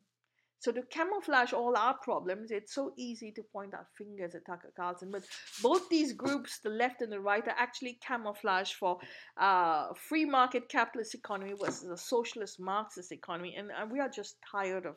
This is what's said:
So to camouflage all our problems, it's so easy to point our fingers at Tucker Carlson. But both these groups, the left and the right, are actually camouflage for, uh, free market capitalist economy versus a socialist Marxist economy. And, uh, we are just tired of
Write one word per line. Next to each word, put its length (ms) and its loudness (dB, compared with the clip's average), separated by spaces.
So 120 0
to 120 -2
camouflage 680 2
all 240 2
our 160 4
problems, 560 -2
it's 240 -6
so 220 -4
easy 380 -10
to 100 -10
point 320 -12
our 100 -12
fingers 360 -8
at 120 -12
Tucker 300 -10
Carlson. 360 -4
But 120 -6
both 280 4
these 240 4
groups, 460 -2
the 100 -4
left 320 0
and 100 -2
the 80 -4
right, 280 2
are 80 0
actually 460 -2
camouflage 720 0
for, 240 2
uh, 560 6
free 320 0
market 440 6
capitalist 440 0
economy 400 -6
versus 380 -4
a 60 -6
socialist 600 -2
Marxist 520 -4
economy. 440 -8
And, 160 -8
uh, 200 -6
we 80 -4
are 100 2
just 280 -10
tired 380 -2
of 100 -10